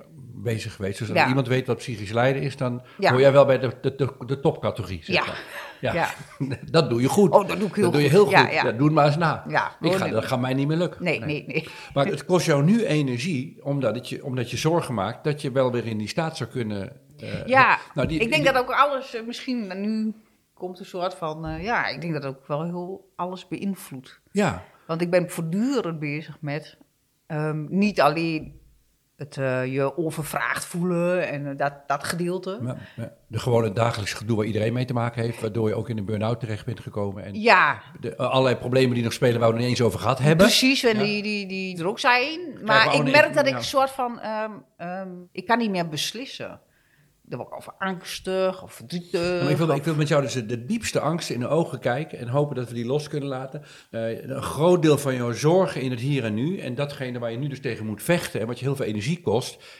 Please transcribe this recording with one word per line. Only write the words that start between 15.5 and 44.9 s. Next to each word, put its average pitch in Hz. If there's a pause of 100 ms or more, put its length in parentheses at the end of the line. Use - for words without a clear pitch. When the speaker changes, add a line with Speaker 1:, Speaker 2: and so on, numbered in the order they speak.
Speaker 1:
wel 127
weer 117
in 113
die 107
staat 160
zou -
kunnen, 107 (260)
eh, -
Speaker 2:
Ja, 240 (140)
Speaker 1:
nou, 127
die, 151
Speaker 2:
ik 233
denk 302
Speaker 1:
die 269
Speaker 2:
dat 254
ook 254
alles, 262
eh, 226
misschien, 240
eh, 185
nu 220 (400)
komt 185
een 196
soort 185
van, 160
eh, 160
ja, 190
ik 131
denk 170
dat 139
ook 135
wel 151
heel 175
alles 180
beïnvloedt. 160 (120)
Speaker 1:
Ja. 139 (240)
Speaker 2:
Want 165
ik 175
ben 175
voortdurend 180
bezig 151
met, 151 (500)
ehm, 156
niet 196
alleen 156 (540)
het, -
eh, 127
je 139
overvraagd 147
voelen 175
en, 143
eh, 139
dat, 143 (140)
dat 143
gedeelte. 180
Speaker 1:
Ja, 120 (180)
ja. - (140)
De 110
gewone 113
dagelijks 110
gedoe 110
waar 107
iedereen 107
mee 123
te 127
maken 117
heeft, 117
waardoor 110
je 104
ook 107
in 113
een 104
burn-out 107
terecht 107
bent 117
gekomen 101
en 101
Speaker 2:
Ja. 139 (180)
Speaker 1:
de, 117
eh, 127
allerlei 131
problemen 127
die 120
nog 113
spelen 120
waar 113
we 113
het 117
niet 123
eens -
over 104
gehad 120
hebben. 160
Speaker 2:
Precies, 254
en 226
Speaker 1:
Ja. 208
Speaker 2:
die, 208
die, 208
die 185
er 165
ook 220
zijn. 277
Speaker 1:
Krijgen 320
we -
Speaker 2:
Maar 220
Speaker 1:
ook -
Speaker 2:
ik 285
Speaker 1:
een 262
Speaker 2:
merk 311
Speaker 1:
e-, -
Speaker 2:
dat 285
ik 269
Speaker 1:
ja. 240
Speaker 2:
soort 269
van, 240
ehm, 214 (260)
ehm, 185 (220)